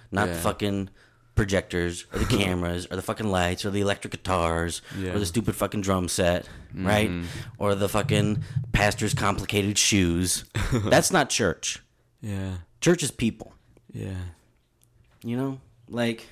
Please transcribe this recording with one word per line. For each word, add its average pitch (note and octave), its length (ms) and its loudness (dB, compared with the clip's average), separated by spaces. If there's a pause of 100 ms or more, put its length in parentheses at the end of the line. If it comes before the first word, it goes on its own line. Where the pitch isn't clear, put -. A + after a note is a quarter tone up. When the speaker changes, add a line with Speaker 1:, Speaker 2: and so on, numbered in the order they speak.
(100)
Speaker 1:
Not G2 180 0
the E2+ 60 -4
Speaker 2:
Yeah. E2+ 60 -6
Speaker 1:
fucking G2 480 -2 (460)
projectors F2+ 760 0
or G2 80 -4
the G#2+ 40 2
Speaker 2:
<laughs> G#2 140 2
Speaker 1:
cameras F2+ 520 0
or F#2 60 -6
the F#2+ 60 -6
fucking A2 280 -2
lights F2+ 360 0
or G2+ 40 -2
the G2+ 120 0
electric G2 300 -2
guitars E2+ 680 0 (180)
Speaker 2:
Yeah. F#2 140 -4
Speaker 1:
or G2+ 60 -2
the G2+ 80 -2
stupid G#2 280 -2
fucking G2+ 280 -2
drum F#2 260 2
set, F2 400 2 (260)
right? G2+ 360 2
Speaker 2:
Mm-hmm. F2 160 -6 (320)
Speaker 1:
Or G2+ 160 2
the G2 160 0
fucking G#2 520 2 (300)
pastor's G#2 400 2
complicated G#2 640 0
shoes. F2+ 680 2 (220)
Speaker 2:
<laughs> - 60 0
Speaker 1:
That's B2 400 4
not D#3 160 4
church. - 540 -2 (400)
Speaker 2:
Yeah. F#2+ 320 -6 (260)
Speaker 1:
Church E3+ 220 4
is B2+ 80 -2
people. - 420 -4 (400)
Speaker 2:
Yeah. F#2+ 300 -6 (1000)
Speaker 1:
You A#2+ 140 -6
know? C3+ 240 -4 (280)
Like, A#2 440 -4